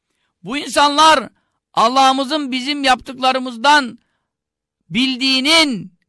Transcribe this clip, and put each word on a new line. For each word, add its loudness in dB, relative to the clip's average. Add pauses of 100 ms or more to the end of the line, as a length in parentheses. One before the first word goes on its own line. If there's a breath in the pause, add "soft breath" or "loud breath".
(420)
Bu -8
insanlar 2 (460)
Allah'ımızın 0
bizim -4
yaptıklarımızdan -2 (920)
bildiğinin, -2 (100)